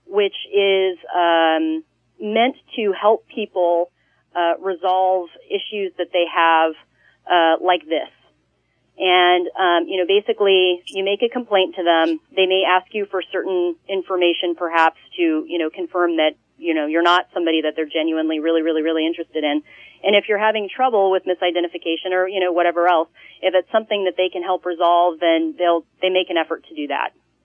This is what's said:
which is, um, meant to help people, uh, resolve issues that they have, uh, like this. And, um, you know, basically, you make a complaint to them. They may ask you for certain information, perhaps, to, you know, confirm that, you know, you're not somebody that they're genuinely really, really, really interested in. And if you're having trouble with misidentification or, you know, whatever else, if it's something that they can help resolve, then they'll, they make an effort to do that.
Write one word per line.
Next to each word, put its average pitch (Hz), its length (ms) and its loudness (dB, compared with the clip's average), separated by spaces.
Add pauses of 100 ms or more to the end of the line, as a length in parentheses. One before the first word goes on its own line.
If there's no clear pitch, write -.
which 196 280 -2 (200)
is, 190 420 2 (180)
um, 160 720 2 (360)
meant 226 360 0 (200)
to 208 160 -2
help 214 360 0
people, 175 600 -2 (440)
uh, 170 260 0
resolve 185 680 0 (220)
issues 196 480 -6
that 175 140 -6
they 175 200 2
have, 165 400 2 (580)
uh, 165 300 4
like 180 260 0
this. 156 220 -4 (880)
And, 180 500 4 (100)
um, 175 300 0
you 190 100 -4
know, 175 80 0
basically, 196 800 2
you 190 180 -8
make 196 180 -2
a 233 60 0
complaint 214 480 -2
to 175 60 -6
them. 165 380 2 (140)
They 190 120 2
may 185 180 0
ask 180 300 0
you 208 120 -4
for 185 160 -6
certain 180 520 -4 (140)
information, 180 640 -2
perhaps, 165 440 0 (180)
to, 160 300 0
you 170 120 -6
know, 160 120 -2
confirm 175 460 -2
that, 156 200 0 (220)
you 160 160 -4
know, 151 120 -2
you're 160 160 0
not 175 320 4
somebody 165 280 0
that 151 120 -2
they're 160 120 -4
genuinely 160 520 -2
really, 160 240 0
really, 156 200 -2
really 160 240 -2
interested 165 380 -6
in. 151 180 -2 (420)
And 208 120 2
if 196 120 2
you're 208 100 0
having 214 300 0
trouble 214 420 2
with 190 140 0
misidentification 175 840 -4
or, 185 180 0
you 196 120 -4
know, 180 120 0
whatever 175 360 2
else, 170 200 2 (320)
if 185 140 0
it's 180 160 0
something 220 340 -2
that 180 120 -2
they 185 120 0
can 180 140 -6
help 180 240 -4
resolve, 175 540 2
then 165 360 0
they'll, 170 280 0 (160)
they 190 100 0
make 185 180 0
an 170 80 -2
effort 160 320 -4
to 160 60 -20
do 147 140 -8
that. 139 220 -4 (340)